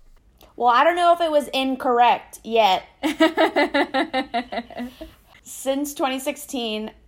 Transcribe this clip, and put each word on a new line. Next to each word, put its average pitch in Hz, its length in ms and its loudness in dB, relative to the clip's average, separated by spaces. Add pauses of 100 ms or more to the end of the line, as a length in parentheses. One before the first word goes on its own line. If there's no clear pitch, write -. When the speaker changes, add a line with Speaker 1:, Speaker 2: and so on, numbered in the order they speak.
(560)
Speaker 1:
Well, 233 120 0
I 247 160 4
don't 339 120 2
know 349 180 4
if 339 60 0
it 339 100 0
was 294 180 2
incorrect 254 960 0
yet. 220 400 2 (180)
Speaker 2:
<laughs> 269 1900 -2 (520)
Speaker 1:
Since 277 500 -4
twenty 269 260 -2
sixteen, 233 720 -6 (160)